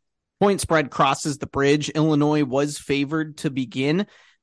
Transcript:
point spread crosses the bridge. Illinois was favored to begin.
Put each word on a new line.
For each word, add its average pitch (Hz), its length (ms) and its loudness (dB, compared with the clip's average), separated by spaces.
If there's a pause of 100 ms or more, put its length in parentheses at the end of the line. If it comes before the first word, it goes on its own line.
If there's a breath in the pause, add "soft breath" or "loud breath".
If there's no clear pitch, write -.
(380)
point 196 220 2
spread 156 300 0
crosses 139 480 0
the - 80 -8
bridge. 143 440 0
Illinois 151 540 2
was 143 340 -2
favored 147 600 -4
to 156 120 -4
begin. 135 560 -2 (360 soft breath)